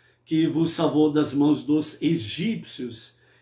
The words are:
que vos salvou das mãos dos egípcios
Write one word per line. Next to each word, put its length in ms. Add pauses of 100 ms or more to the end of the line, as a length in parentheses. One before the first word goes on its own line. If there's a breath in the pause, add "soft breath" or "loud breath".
(260 soft breath)
que 200
vos 260
salvou 400
das 220
mãos 300
dos 380
egípcios 1160 (220 soft breath)